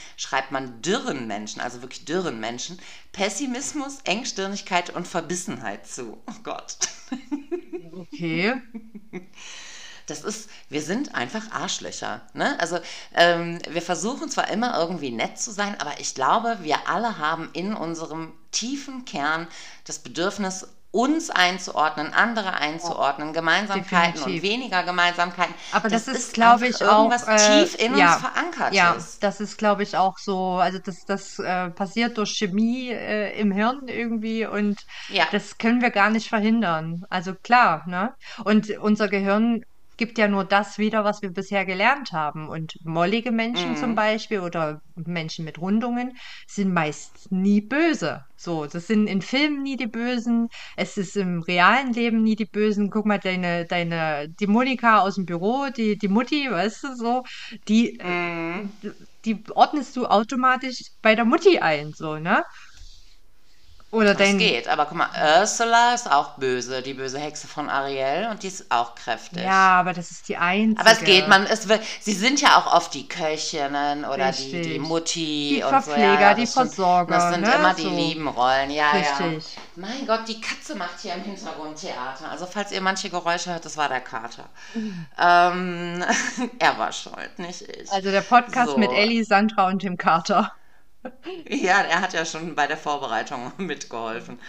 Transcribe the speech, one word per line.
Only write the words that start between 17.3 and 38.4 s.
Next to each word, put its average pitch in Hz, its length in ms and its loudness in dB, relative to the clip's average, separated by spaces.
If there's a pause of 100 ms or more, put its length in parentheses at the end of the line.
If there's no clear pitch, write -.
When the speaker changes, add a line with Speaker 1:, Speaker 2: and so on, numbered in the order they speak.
Speaker 1:
in 190 200 -4
unserem 160 600 -8 (180)
tiefen 262 540 -8
Kern 160 420 -4 (380)
das - 140 -10
Bedürfnis, 190 680 -4 (280)
uns 302 360 2
einzuordnen, 160 840 0
andere 208 400 0
einzuordnen, 151 800 -2
Gemeinsamkeiten 175 800 2
Speaker 2:
definitiv. 156 300 -4
Speaker 1:
und 196 40 0
weniger 208 360 -2
Gemeinsamkeiten. 175 720 0 (160)
Speaker 2:
Aber 208 180 0
das 220 160 0
Speaker 1:
Das 262 100 -6
Speaker 2:
ist, 240 120 -4
Speaker 1:
ist - 80 -12
Speaker 2:
glaub 233 260 8
Speaker 1:
einfach 247 60 0
Speaker 2:
ich, - 180 0
auch, 214 240 8
Speaker 1:
irgendwas 240 180 0
Speaker 2:
äh, 214 380 8
Speaker 1:
tief - 140 -8
in 247 180 2
Speaker 2:
ja, 285 160 8
Speaker 1:
uns - 80 2
verankert 254 540 -2
Speaker 2:
ja, 175 180 6
Speaker 1:
ist. - 300 -8
Speaker 2:
das 196 180 -2
ist, 202 160 -10
glaub 208 220 2
ich, 202 180 -2
auch 185 220 2
so, 185 400 -2
also 185 180 2
das, 185 280 -10
das, 196 340 -6
äh, 180 320 -2
passiert 226 480 -2
durch 202 180 -2
Chemie, 226 540 0
äh, 208 480 -4
im 208 120 2
Hirn 247 360 0
irgendwie 226 580 -4
und 208 360 -2 (280)
Speaker 1:
Ja. 190 220 4
Speaker 2:
das - 260 -4
können 233 240 2
wir 240 80 2
gar 208 220 4
nicht 220 180 0
verhindern. 185 800 0
Also 185 240 -4
klar, 208 540 4
ne? 185 260 -4 (300)